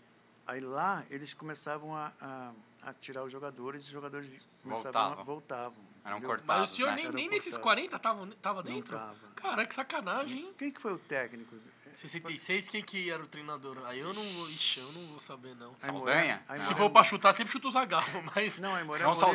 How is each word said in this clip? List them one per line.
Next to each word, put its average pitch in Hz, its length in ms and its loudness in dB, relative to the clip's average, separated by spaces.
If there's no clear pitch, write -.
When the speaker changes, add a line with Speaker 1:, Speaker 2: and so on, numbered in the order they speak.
Speaker 1:
Aí 127 160 -8
lá 147 480 -2
eles 139 240 -10
começavam 156 600 -8
a, 151 160 -6
a, 131 300 -10
a 131 40 -10
tirar 131 300 -8
os 131 80 -8
jogadores, 135 520 -8
e - 40 -14
os 143 40 -16
jogadores 143 380 -10
começavam 123 280 -6
a, 104 40 4
Speaker 2:
Voltavam. 98 100 -10
Speaker 1:
voltavam, 123 520 -8
Speaker 2:
Eram 104 120 -4
Speaker 1:
entendeu? 123 120 -4
Speaker 2:
cortados, 110 320 2
Speaker 3:
Mas 95 100 2
o - 40 -6
senhor 254 140 2
Speaker 2:
né? - 80 2
Speaker 3:
nem, - 80 -2
Speaker 1:
Eram - 100 -4
Speaker 3:
nem 294 140 -2
nesses 370 280 -2
Speaker 1:
cortados. 226 60 -8
Speaker 3:
quarenta 233 360 2
tava, 208 280 -2
tava 190 220 -4
Speaker 1:
Não - 120 -8
Speaker 3:
dentro? - 220 -8
Speaker 1:
tava. 110 200 -10
Speaker 3:
Caraca, 233 300 0
que - 100 -8
sacanagem, 262 640 -2
hein? 370 200 -10
Speaker 1:
Quem 277 140 -6
que - 100 -12
foi 202 120 -2
o 165 60 -6
técnico? 117 560 -6
Speaker 3:
Sessenta 165 360 -8
e 147 60 -6
seis, 190 300 0
quem 214 160 -6
que 185 260 -4
era 160 140 -2
o 147 40 -12
treinador? 139 580 -10
Aí 123 140 -6
eu 170 140 -4
não 214 100 -6
vou, 170 180 -6
ixi, 151 280 0
eu 131 120 -10
não 170 160 -12
vou 151 120 -14
saber, 127 360 -14
não. 120 260 -16
Speaker 1:
Aimoré? 135 320 2
Speaker 2:
Saldanha? 147 340 4
Speaker 1:
Aimoré? 139 160 -4
Speaker 3:
Se - 80 2
Speaker 2:
Não. 170 60 0
Speaker 3:
for 208 140 8
pra 220 120 12
chutar, 196 300 8
sempre 220 180 -2
chuta 269 160 -4
o 254 40 -2
Zagallo, 208 340 4
<laughs> 160 140 -8
mas 202 240 0
Speaker 1:
Não, 190 160 -2
Aimoré 156 280 -2
Speaker 2:
Não, 156 100 6
Speaker 1:
Moreira. - 20 0